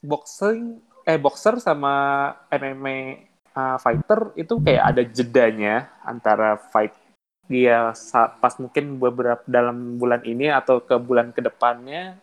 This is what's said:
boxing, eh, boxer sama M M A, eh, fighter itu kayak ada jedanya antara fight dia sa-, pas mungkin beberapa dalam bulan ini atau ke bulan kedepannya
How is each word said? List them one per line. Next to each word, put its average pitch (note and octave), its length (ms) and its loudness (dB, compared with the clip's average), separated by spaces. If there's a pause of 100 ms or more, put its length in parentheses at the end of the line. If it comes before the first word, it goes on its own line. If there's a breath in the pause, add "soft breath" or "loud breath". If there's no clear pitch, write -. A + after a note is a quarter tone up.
boxing, A3+ 720 -4 (320)
eh, D#3+ 80 2
boxer D3 420 0
sama C#3 800 -2 (160)
M C3+ 240 -4
M C3+ 80 -14
A, C3+ 140 -6 (580)
eh, C3 240 -2
fighter G#3+ 560 0
itu E3 240 -4
kayak D3+ 320 4
ada B2 160 2
jedanya A#2 800 0 (160)
antara G#2+ 640 0
fight G#2+ 240 0 (560)
dia A#2+ 480 2
sa-, - 420 2
pas A#2+ 220 0
mungkin C#3 400 -6
beberapa B2 480 -2
dalam A#2+ 480 -2
bulan A#2+ 260 0
ini B2 300 -4
atau C3 260 2
ke B2 160 0
bulan A#2+ 400 0
kedepannya B2 880 -4